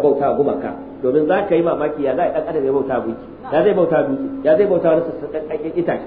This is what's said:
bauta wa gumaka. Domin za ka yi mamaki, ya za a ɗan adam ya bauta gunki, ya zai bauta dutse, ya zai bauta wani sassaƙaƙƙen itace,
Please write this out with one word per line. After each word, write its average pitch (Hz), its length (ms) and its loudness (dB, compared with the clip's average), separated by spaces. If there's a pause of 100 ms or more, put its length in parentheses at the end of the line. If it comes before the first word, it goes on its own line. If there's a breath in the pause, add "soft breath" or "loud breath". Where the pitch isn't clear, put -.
bauta 127 240 4
wa - 80 2
gumaka. 113 400 0 (240)
Domin 139 240 2
za 190 240 2
ka 170 80 2
yi 165 80 4
mamaki, 147 400 -2
ya 131 80 2
za 160 160 0
a - 80 -2
ɗan 156 160 -2
adam 151 160 0
ya 135 80 2
bauta 135 240 0
gunki, 113 260 -6 (220)
ya 190 160 2
zai 202 100 4
bauta 170 300 2
dutse, 135 240 -2 (160)
ya 151 160 4
zai - 80 2
bauta 175 240 2
wani 160 160 2
sassaƙaƙƙen 151 720 -8
itace, 165 280 -2